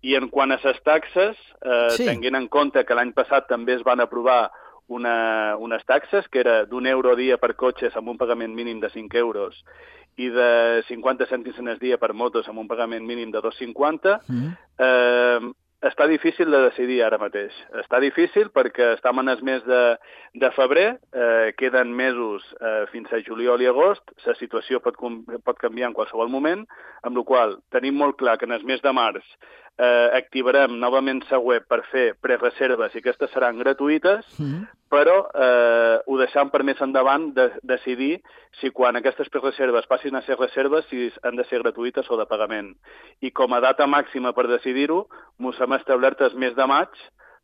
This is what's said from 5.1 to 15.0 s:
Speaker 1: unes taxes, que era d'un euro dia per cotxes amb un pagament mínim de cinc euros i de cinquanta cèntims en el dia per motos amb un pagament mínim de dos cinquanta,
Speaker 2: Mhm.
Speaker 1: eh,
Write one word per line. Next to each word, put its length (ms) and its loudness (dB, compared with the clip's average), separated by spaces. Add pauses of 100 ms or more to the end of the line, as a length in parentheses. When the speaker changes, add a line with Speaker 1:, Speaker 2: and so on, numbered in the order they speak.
Speaker 1:
unes 280 -6
taxes, 420 0
que 120 0
era 260 4
d'un 200 -6
euro 300 2
dia 220 2
per 180 -2
cotxes 400 -2
amb 140 -8
un 80 -10
pagament 360 -4
mínim 260 -8
de 100 -6
cinc 240 -10
euros 500 -4 (520)
i 120 -6
de 600 2
cinquanta 380 -4
cèntims 320 -8
en 100 -10
el 100 -8
dia 180 -2
per 160 -2
motos 360 -4
amb 100 -12
un 100 -10
pagament 380 -6
mínim 260 -10
de 80 -4
dos 160 -4
cinquanta, 720 -2
Speaker 2:
Mhm. 280 -6 (220)
Speaker 1:
eh, 640 4 (400)